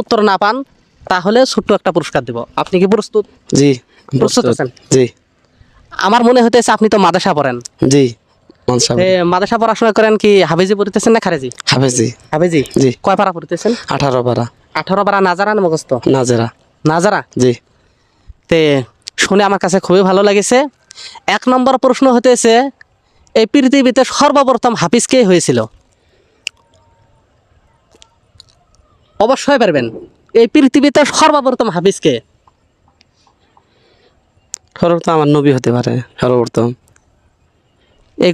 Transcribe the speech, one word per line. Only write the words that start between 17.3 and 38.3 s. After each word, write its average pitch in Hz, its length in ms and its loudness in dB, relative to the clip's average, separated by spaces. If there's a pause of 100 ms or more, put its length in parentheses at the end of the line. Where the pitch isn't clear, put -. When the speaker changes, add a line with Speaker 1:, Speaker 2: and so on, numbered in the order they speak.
Speaker 2:
জি। 123 100 4 (960)
Speaker 1:
তে 165 100 2 (640)
শুনে 202 240 0
আমার 196 160 -2
কাছে 185 220 0
খুবই 185 220 2
ভালো 196 200 2
লেগেছে। 202 300 0 (800)
এক - 60 -10 (100)
নম্বর 254 220 2 (100)
প্রশ্ন 262 220 2 (100)
হতেছে, 240 380 2 (800)
এই 226 180 2
পৃথিবীতে 262 500 2 (160)
সর্বপ্রথম 262 600 0
হাফিজ 175 320 0
কে 262 60 4 (120)
হয়েছিল? 156 280 2 (3500)
অবশ্যই 254 420 0
পারবেন। 143 240 0 (540)
এই 233 140 4
পৃথিবীতে 285 460 2 (180)
সর্বপ্রথম 294 560 0
হাফিজ 180 300 0
কে? 143 100 2 (2500)
Speaker 2:
সর্বপ্রথম 170 400 -2
আমার 147 200 2
নবী 143 200 2
হতে 123 200 -2
পারে, 120 160 -2 (280)
সর্বপ্রথম। 120 460 0 (1500)
Speaker 1:
এই 175 160 2